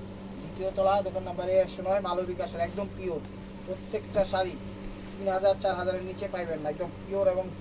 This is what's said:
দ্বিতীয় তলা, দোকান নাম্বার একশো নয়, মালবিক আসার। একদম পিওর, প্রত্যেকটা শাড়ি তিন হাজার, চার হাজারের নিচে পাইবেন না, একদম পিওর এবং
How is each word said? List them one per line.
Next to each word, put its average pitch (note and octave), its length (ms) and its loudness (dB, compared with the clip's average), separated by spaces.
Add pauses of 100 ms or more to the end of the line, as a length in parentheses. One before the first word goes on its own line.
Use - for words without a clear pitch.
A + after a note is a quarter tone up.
(400)
দ্বিতীয় - 360 -4
তলা, F#3+ 180 6 (120)
দোকান F#3 220 -4
নাম্বার F3+ 180 -4 (180)
একশো F#3 220 -8
নয়, G3 200 4
মালবিক F3+ 380 0
আসার। E3+ 240 -4
একদম F#3+ 180 -4 (100)
পিওর, F3 240 -2 (460)
প্রত্যেকটা G3+ 560 0 (100)
শাড়ি F#3 200 2 (640)
তিন G3 200 -2
হাজার, G3 260 6
চার F#3+ 180 4
হাজারের F#3 280 0
নিচে F#3+ 260 -4
পাইবেন E3 280 -2
না, D3+ 100 -2
একদম E3+ 180 -2 (140)
পিওর G3 300 2
এবং F#3 100 2 (160)